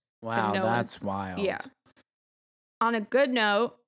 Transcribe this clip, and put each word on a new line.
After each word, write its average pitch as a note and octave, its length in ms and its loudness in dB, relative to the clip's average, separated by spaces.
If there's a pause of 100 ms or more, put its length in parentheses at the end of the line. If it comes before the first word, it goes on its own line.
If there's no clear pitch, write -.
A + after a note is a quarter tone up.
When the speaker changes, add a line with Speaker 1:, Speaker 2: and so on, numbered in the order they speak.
(220)
Speaker 1:
But A2+ 60 -12
Speaker 2:
Wow, A2+ 260 0
Speaker 1:
no F#2+ 100 0
Speaker 2:
that's A#2 380 0
Speaker 1:
one's - 60 -10
Speaker 2:
wild. G2 320 -6
Speaker 1:
Yeah. F#2+ 180 -2 (1200)
On A#3 160 2
a A3 60 0
good B3+ 300 2
note, G#3+ 440 2 (120)